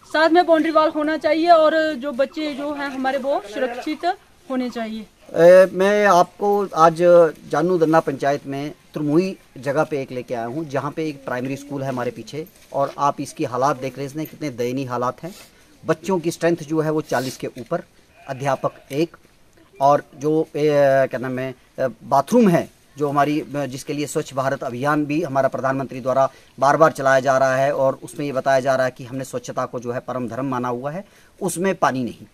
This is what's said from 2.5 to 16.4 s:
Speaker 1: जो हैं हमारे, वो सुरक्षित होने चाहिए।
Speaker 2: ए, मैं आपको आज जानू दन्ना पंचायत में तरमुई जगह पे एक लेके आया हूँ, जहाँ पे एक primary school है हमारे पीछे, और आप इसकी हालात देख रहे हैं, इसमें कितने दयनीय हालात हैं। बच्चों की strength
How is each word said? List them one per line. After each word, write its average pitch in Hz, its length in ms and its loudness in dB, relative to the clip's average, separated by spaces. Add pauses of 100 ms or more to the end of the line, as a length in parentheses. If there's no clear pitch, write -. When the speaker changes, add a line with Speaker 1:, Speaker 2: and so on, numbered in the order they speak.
Speaker 1:
जो 285 200 -6
हैं 277 140 -6
हमारे, 262 300 -4
वो 277 240 -2 (120)
सुरक्षित 294 600 -4 (340)
होने 254 200 -4
चाहिए। 220 360 -10 (280)
Speaker 2:
ए, 180 380 8
मैं 202 340 2
आपको 196 720 2
आज 160 220 4 (520)
जानू 170 280 2
दन्ना 160 220 4
पंचायत 143 460 -2
में 139 260 -8 (220)
तरमुई 165 420 0 (220)
जगह 139 260 -2
पे 151 180 -4
एक 131 100 -12
लेके 123 220 -8
आया 117 120 -6
हूँ, 147 220 -8
जहाँ 135 220 -6
पे 160 180 -6
एक 139 160 -12
primary 127 320 -6
school 139 260 -10
है 135 60 -6
हमारे 123 220 -4
पीछे, 127 360 -14 (260)
और 139 260 -2
आप 143 220 0
इसकी 147 240 -8
हालात 127 360 -2
देख 131 160 -8
रहे 135 80 -8
हैं, 135 60 -10
इसमें 151 160 -10
कितने 151 240 -10
दयनीय 123 360 -6
हालात 123 360 -4
हैं। 180 120 -12 (520)
बच्चों 208 320 -2
की 165 120 -4
strength 165 260 0